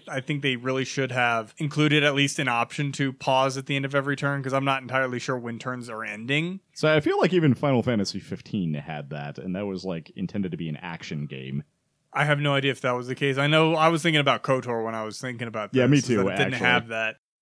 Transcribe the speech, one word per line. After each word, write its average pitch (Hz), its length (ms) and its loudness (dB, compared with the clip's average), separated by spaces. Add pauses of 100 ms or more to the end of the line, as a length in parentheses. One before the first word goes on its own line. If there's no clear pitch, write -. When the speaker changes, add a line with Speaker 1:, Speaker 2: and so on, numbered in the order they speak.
Speaker 1:
I 135 140 -6
think 143 220 -4
they 131 140 0
really 131 280 -2
should 131 260 -4
have 120 460 0
included 147 480 2
at 147 100 4
least 139 240 2
an 135 100 0
option 123 440 -2
to 135 220 -2
pause 131 420 2
at 135 80 -8
the 139 120 -4
end 139 100 -2
of 135 80 -4
every 139 200 0
turn, 139 280 -2
'cause 131 100 -4
I'm 135 140 2
not 135 160 0
entirely 127 360 -2
sure 127 200 -4
when 117 200 -8
turns 123 300 -8
are 110 160 -8
ending. 139 560 -2 (140)
Speaker 2:
So 156 200 2
I 156 60 4
feel 381 180 0
like 196 140 4
even 160 220 6
Final 135 280 2
Fantasy 101 380 0
fifteen 90 540 -6
had 71 340 -8
that, 71 300 -10
and 90 180 -8
that 104 100 -6
was, 92 200 -6
like, 85 300 -6
intended 95 340 -4
to 82 80 -8
be 82 100 -6
an 76 80 -6
action 82 480 -8
game. 67 400 -8 (520)
Speaker 1:
I 143 100 2
have 147 120 2
no 143 160 0
idea 135 160 2
if 127 120 -4
that 127 100 0
was 123 160 -4
the 127 80 -4
case. 135 220 0
I 143 100 2
know 156 260 4
I 156 140 6
was 165 120 2
thinking 156 200 2
about 135 240 2
kotor 123 400 0
when 113 100 -4
I 110 80 -4
was 107 180 -10
thinking 123 280 -8
about 107 240 -6
this, 127 80 6
Speaker 2:
Yeah, 123 80 6
me 143 100 8
Speaker 1:
is 123 80 2
Speaker 2:
too, 117 120 4
Speaker 1:
that 95 80 4
it 95 100 0
didn't 127 180 0
Speaker 2:
actually. 120 140 0
Speaker 1:
have 123 220 4
that. 110 260 -4 (260)